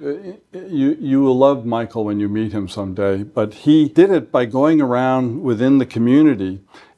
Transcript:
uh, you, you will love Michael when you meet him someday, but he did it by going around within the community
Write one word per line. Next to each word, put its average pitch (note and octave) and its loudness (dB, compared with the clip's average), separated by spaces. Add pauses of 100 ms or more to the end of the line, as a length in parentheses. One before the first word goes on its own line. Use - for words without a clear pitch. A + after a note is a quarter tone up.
uh, F3 -12
you, D#3 -2
you C3+ 0
will C3+ 2
love C3 2
Michael A#2 -4
when G#2 -4
you G#2 -2
meet G#2+ -4
him G2 -6
someday, G2 -4
but G#2+ -4
he D3+ 2
did F#3+ 4
it D#3+ -2
by B2+ 0
going D3 2
around B2+ -2
within C3 2
the B2 0
community A#2 2 (360)